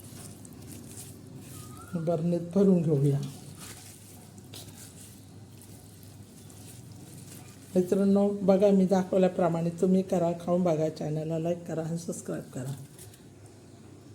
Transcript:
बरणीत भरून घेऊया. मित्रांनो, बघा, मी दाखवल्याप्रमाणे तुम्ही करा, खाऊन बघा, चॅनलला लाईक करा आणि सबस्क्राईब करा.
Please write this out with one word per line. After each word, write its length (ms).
बरणीत 440
भरून 260
घेऊया. 380
मित्रांनो, 540
बघा, 420
मी 140
दाखवल्याप्रमाणे 840
तुम्ही 320
करा, 300
खाऊन 320
बघा, 260
चॅनलला 500
लाईक 280
करा 160
आणि 140
सबस्क्राईब 460
करा. 300